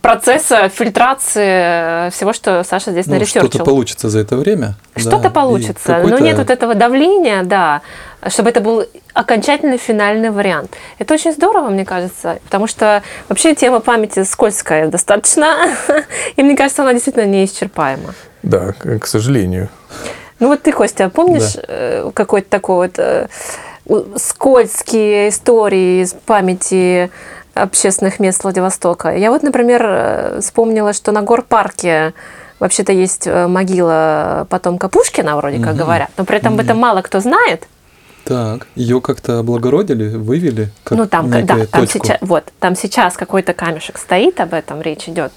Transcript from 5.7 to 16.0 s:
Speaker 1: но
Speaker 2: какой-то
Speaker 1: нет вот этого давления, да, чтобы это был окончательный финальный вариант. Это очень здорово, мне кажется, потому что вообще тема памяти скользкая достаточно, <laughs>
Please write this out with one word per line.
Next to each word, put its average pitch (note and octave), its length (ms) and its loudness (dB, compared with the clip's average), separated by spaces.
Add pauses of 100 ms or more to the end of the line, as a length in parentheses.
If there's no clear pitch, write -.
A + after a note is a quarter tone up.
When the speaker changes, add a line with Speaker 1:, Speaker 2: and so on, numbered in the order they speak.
Speaker 1:
но E3+ 120 4
Speaker 2:
какой-то A#3+ 200 4
Speaker 1:
нет D#4+ 140 4
вот B3+ 120 0
этого A#3+ 260 2
давления, C4 680 2
да, F3 380 0 (480)
чтобы A3+ 200 2
это A#3+ 120 2
был A3 240 0 (280)
окончательный B3+ 640 0
финальный A3 520 0
вариант. F#3+ 420 -2 (260)
Это G#3+ 160 0
очень D#4+ 200 0
здорово, D#4+ 360 2
мне G3 160 -2
кажется, F3+ 600 -6
потому A3 220 -2
что G#3 340 2 (280)
вообще D4 260 2
тема B3 260 2
памяти G#3+ 420 0
скользкая E3 640 0
достаточно, D4+ 680 2 (320)
<laughs> - 500 -2